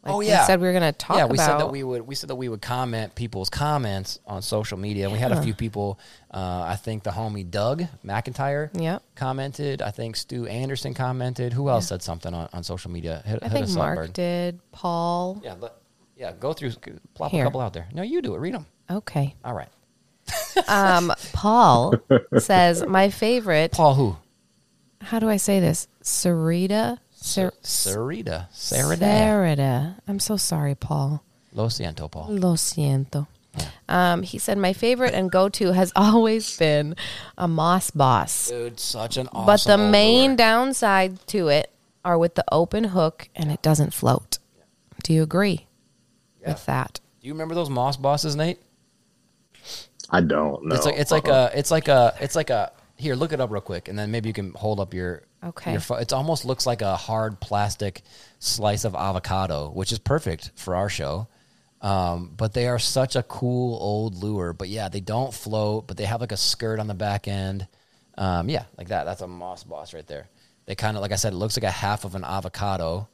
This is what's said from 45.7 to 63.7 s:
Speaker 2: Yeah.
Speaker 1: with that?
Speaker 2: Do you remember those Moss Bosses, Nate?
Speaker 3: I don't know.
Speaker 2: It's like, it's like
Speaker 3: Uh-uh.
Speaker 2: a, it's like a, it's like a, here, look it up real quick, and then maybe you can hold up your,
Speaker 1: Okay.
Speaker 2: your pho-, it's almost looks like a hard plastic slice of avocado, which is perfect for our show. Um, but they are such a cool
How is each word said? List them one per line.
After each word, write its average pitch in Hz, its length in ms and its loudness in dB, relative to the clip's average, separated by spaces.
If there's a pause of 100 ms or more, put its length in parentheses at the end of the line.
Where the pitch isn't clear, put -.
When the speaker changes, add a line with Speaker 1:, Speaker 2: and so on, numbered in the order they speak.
Speaker 2:
Yeah. - 80 -8
Speaker 1:
with - 180 -4
that? 131 320 -4 (220)
Speaker 2:
Do 120 80 -14
you 147 60 -8
remember 160 200 -6
those 165 160 0
Moss 131 260 0
Bosses, 143 380 0
Nate? 165 260 0 (1500)
Speaker 3:
I 92 100 4
don't 73 460 0
know. 80 80 0
Speaker 2:
It's 151 120 2
like, 147 100 0
it's 143 140 0
like 156 180 2
Speaker 3:
Uh-uh. 131 240 6
Speaker 2:
a, 123 60 -2
it's 143 120 -2
like 160 180 2
a, 123 320 8
it's - 160 -4
like 156 140 -2
a, 107 200 0 (260)
here, 135 200 -2
look 156 160 -2
it 135 80 -2
up 120 100 0
real 104 100 -4
quick, 90 280 -10
and 101 100 -6
then 104 120 -4
maybe 110 180 -4
you 110 40 -4
can 98 200 -6
hold 107 280 -2
up 92 140 -4
your, 90 280 -6 (220)
Speaker 1:
Okay. 170 280 -8
Speaker 2:
your 160 80 -2
pho-, 123 160 -6
it's 117 160 -4
almost 143 320 -2
looks 127 220 -2
like 120 160 -2
a 98 140 0
hard 110 440 -4
plastic 104 600 -4 (360)
slice 104 460 0
of 98 100 -2
avocado, 90 760 -2
which 92 220 -4
is 113 60 -4
perfect - 560 -4
for 92 220 -6
our 101 120 0
show. 80 380 -4 (560)
Um, 90 540 -2
but 110 180 -2
they 123 140 0
are 123 100 -2
such - 380 0
a 123 60 0
cool 123 560 -2